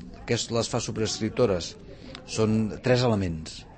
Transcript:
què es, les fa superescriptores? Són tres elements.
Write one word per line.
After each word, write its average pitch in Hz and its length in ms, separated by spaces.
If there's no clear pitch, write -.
què 117 80
es, - 160
les 117 220
fa 123 100
superescriptores? 107 840
Són 110 300
tres 123 240
elements. 90 540